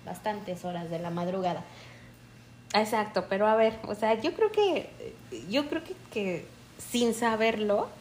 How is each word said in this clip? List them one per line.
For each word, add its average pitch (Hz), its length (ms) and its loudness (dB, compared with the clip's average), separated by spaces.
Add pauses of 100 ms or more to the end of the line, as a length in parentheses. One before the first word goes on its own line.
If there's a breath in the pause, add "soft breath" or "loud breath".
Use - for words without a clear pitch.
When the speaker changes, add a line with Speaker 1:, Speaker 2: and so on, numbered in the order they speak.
Speaker 1:
bastantes 185 600 -8
horas 170 260 -6
de 165 80 -4
la 175 120 -6
madrugada. 175 540 -2 (1080 loud breath)
Speaker 2:
Exacto, 214 540 2
pero 202 180 2
a 220 100 6
ver, 220 300 4
o - 80 -4
sea, 220 260 2
yo 311 140 0
creo 427 160 4
que, 381 380 2 (640)
yo 285 180 0
creo 320 160 -4
que, 370 100 -12 (160)
que 185 360 -4 (320)
sin 240 360 2
saberlo 220 760 2 (120)